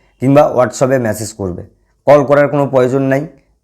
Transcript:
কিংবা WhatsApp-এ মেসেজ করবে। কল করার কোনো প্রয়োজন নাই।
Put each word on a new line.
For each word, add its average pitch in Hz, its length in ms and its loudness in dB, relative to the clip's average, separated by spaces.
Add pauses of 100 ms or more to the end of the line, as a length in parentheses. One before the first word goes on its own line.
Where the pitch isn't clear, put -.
(200)
কিংবা 139 360 2
WhatsApp-এ 131 420 0
মেসেজ 110 340 -6
করবে। 92 300 -10 (440)
কল 143 180 4
করার 143 240 2
কোনো 143 180 -2
প্রয়োজন 127 360 0
নাই। 135 240 -2 (380)